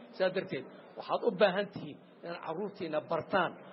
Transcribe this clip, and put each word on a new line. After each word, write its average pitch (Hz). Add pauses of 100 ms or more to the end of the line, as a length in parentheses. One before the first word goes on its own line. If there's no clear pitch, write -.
(100)
Sidaa 185
darteed, 165 (300)
waxaad 156
u -
baahan 196
tihiin - (200)
inaad 170
carruurtiina 160
bartaan 165 (200)